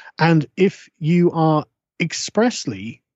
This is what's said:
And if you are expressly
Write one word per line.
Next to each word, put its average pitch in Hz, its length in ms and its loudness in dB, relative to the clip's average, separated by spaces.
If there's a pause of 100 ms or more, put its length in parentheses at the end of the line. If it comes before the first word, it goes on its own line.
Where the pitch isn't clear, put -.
(180)
And 160 280 2 (100)
if - 320 0 (100)
you 175 320 2
are 160 340 0 (360)
expressly 143 1000 -4 (140)